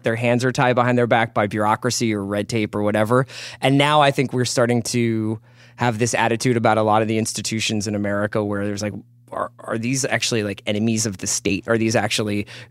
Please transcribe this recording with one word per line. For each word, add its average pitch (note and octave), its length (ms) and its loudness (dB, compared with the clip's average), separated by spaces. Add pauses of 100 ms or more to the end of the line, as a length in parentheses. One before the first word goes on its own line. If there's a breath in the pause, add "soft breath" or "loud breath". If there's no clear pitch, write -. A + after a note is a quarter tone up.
their A2+ 120 0
hands A#2+ 280 2
are B2+ 80 0
tied B2+ 220 2
behind B2 220 4
their A#2+ 100 4
back A2+ 280 2
by G#2+ 140 2
bureaucracy A2 680 0
or G2+ 100 -2
red G2+ 240 -2
tape A2 260 -2
or G#2 80 -2
whatever. G#2+ 440 2 (340 loud breath)
And C3+ 160 4
now D3 260 4
I C#3 80 6
think C3+ 220 -2
we're B2+ 140 0
starting A#2+ 380 2
to A2+ 560 -2 (360 soft breath)
have A#2+ 220 0
this A#2 160 0
attitude A#2 420 2
about A2 220 4
a A2 40 2
lot A2 200 4
of G#2+ 60 0
the A2 100 0
institutions G#2+ 680 -4
in G#2 60 -4
America G#2 500 -2
where G2+ 200 -4
there's G#2 180 -6
like, G#2 120 -6 (360)
are, - 280 -6
are - 180 -6
these B2 300 -4
actually, A2+ 360 -2
like, G2+ 220 -6
enemies A2 400 0
of G2+ 140 -4
the - 80 -8
state? - 420 -2
Are A2+ 80 2
these A2+ 180 0
actually, G#2 520 -2 (240 loud breath)